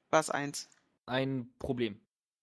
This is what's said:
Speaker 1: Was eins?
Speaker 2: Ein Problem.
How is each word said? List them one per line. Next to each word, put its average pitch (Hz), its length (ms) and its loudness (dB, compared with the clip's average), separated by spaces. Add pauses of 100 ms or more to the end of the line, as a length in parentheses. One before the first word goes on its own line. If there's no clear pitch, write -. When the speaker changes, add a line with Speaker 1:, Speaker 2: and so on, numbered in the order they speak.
(100)
Speaker 1:
Was 160 200 4
eins? 143 380 -4 (380)
Speaker 2:
Ein 131 520 -2
Problem. 120 420 -2 (420)